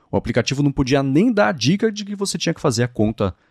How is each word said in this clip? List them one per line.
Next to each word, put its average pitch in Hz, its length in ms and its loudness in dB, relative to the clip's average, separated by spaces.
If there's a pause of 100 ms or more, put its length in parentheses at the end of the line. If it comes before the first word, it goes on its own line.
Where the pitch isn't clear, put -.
o 107 80 0
aplicativo 120 460 -2
não 143 80 2
podia 135 320 0
nem 160 300 2
dar 208 160 2
a - 20 -2
dica 180 400 0
de 208 140 -10
que 202 100 -10
você 196 220 -4
tinha 165 160 -2
que - 80 -12
fazer 120 220 0
a 123 40 -2
conta 107 480 -2 (160)